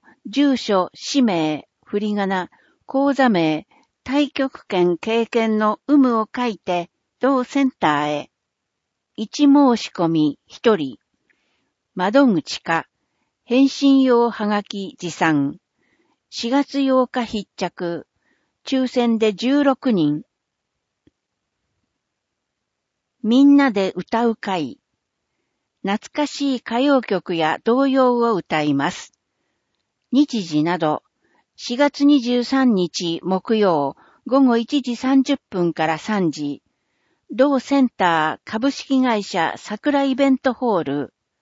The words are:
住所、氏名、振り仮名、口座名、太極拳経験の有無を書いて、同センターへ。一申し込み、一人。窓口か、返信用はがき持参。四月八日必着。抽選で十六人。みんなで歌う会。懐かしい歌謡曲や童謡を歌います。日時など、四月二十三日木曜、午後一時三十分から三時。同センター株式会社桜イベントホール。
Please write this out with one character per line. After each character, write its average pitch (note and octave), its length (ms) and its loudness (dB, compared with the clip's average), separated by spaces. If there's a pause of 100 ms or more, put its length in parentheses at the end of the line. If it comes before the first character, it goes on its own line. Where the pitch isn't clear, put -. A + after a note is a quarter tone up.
(260)
住 C4+ 300 0
所、 G3 380 0
氏 - 280 -2
名、 D#3+ 460 0 (180)
振 G#3 140 -4
り G#3 160 -4
仮 G3 140 -2
名、 F#3 200 -4 (360)
口 C#4 260 0
座 C4 160 2
名、 E3 400 0 (380)
太 C#4 240 0
極 - 400 -6
拳 F3 280 2
経 A3+ 280 -2
験 A3 320 0
の G#3+ 320 0
有 D4 80 4
無 B3 240 4
を G#3+ 120 -6
書 B3 120 -4
い A3 120 -4
て、 F3 320 -4 (300)
同 B3+ 240 2
セ C#4 220 0
ン B3+ 60 0
タ D3+ 320 0
ー D3 40 -2
へ。 D3 240 -6 (840)
一 A3 260 -4
申 C#4 320 6
し - 180 -8
込 F3 140 -2
み、 D#3 380 0
一 - 320 0
人。 C3+ 200 -6 (960)
窓 G#3+ 320 2
口 F#3 380 0
か、 E3 240 -4 (560)
返 C4 260 2
信 C4+ 320 2
用 A#3+ 280 2
は G#3+ 180 -6
が G#3 160 -2
き G3 340 -12
持 E3+ 140 -8
参。 D3+ 480 0 (720)
四 - 200 -8
月 C#4 320 -2
八 C4 260 0
日 B3 160 -6
必 G#3+ 320 -8
着。 E3+ 500 -8 (600)
抽 C4 220 -2
選 A#3+ 300 0
で G#3+ 160 0
十 C4 300 0
六 C4+ 300 0
人。 D3+ 300 0 (3000)
み B3 220 4
ん C#4+ 100 8
な C#4 160 4
で F#3+ 240 -2
歌 A3+ 320 -2
う A3 80 0
会。 E3 460 -6 (1000)
懐 G3 280 -4
か D4+ 160 -4
し C#4 300 -4
い - 0 -
歌 A#3 240 -4
謡 C4+ 200 2
曲 F#3 340 -4
や D#3+ 280 -2
童 C4 240 2
謡 B3+ 300 2
を A#3 180 0
歌 D#3+ 280 -4
い D3 100 0
ま C#3 180 0
す。 - 220 -16 (1000)
日 B3 320 0
時 D3+ 200 -2
な F3 140 -2
ど、 D#3 240 -2 (540)
四 - 220 -10
月 C#4+ 260 0
二 C#4+ 160 6
十 A#3+ 240 0
三 B3+ 320 2
日 E3+ 480 -4
木 F#3+ 320 -2
曜、 E3 400 0 (300)
午 C4 160 2
後 A#3+ 160 4
一 B3 240 -2
時 A#3+ 160 -6
三 C4+ 260 2
十 C#4 140 -2 (120)
分 F3 220 -2
か D#3 160 -2
ら D#3+ 100 -2
三 F#3+ 340 -2
時。 C#3+ 300 -8 (720)
同 C4 280 2
セ C#4 220 2
ン B3 40 2
タ D#3+ 580 0
ー - 40 -18
株 A3+ 220 -2
式 C4+ 300 -2
会 A#3 220 0
社 - 320 -2
桜 C#4 480 -2
イ C4+ 100 0
ベ C#4 180 2
ン B3+ 60 2
ト B3+ 160 -2
ホ A3+ 260 -2
ー D#3 40 -2
ル。 C#3 300 -6 (280)